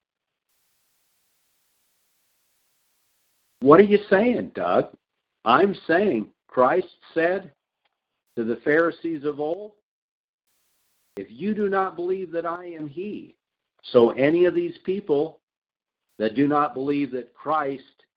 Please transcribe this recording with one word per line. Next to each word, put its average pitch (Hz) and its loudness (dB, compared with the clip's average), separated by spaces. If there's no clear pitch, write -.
what 143 8
are 208 8
you 202 4
saying, 202 0
Doug? 92 0
I'm 180 2
saying 165 0
Christ 147 2
said 175 -4
to 117 -4
the 113 -4
Pharisees 160 -2
of 147 -6
old, 185 -8
"If 98 -12
you 151 -8
do 202 -2
not 190 -2
believe 180 -6
that 165 -6
I 175 -10
am 160 -12
he," 170 -12
so 117 4
any 151 2
of 170 0
these 170 -4
people 156 -4
that 107 -4
do 147 2
not 147 0
believe 143 -4
that 123 -10
Christ 139 -6